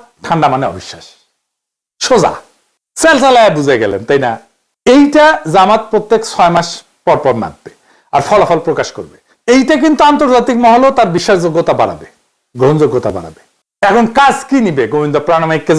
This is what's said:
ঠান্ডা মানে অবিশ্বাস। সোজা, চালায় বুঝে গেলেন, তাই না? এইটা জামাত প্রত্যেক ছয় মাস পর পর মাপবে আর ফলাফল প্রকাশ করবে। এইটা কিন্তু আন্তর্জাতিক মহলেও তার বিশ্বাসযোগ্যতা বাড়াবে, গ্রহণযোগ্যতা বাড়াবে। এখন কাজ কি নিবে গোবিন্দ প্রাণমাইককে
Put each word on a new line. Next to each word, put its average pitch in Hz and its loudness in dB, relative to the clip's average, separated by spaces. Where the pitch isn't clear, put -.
ঠান্ডা 156 -2
মানে 131 -2
অবিশ্বাস। 87 -14
সোজা, 214 0
চালায় 262 2
বুঝে 143 0
গেলেন, 101 -4
তাই 139 0
না? 120 -4
এইটা 294 4
জামাত 202 2
প্রত্যেক 220 -2
ছয় 185 0
মাস 170 -4
পর 160 2
পর 127 -2
মাপবে 95 -10
আর 143 0
ফলাফল 175 0
প্রকাশ 131 -4
করবে। 80 -16
এইটা 262 2
কিন্তু 302 2
আন্তর্জাতিক 262 2
মহলেও 240 4
তার 240 2
বিশ্বাসযোগ্যতা 170 -2
বাড়াবে, 180 -4
গ্রহণযোগ্যতা 127 0
বাড়াবে। 85 -12
এখন 208 2
কাজ 269 0
কি 277 -2
নিবে 139 -2
গোবিন্দ 147 -2
প্রাণমাইককে 160 -2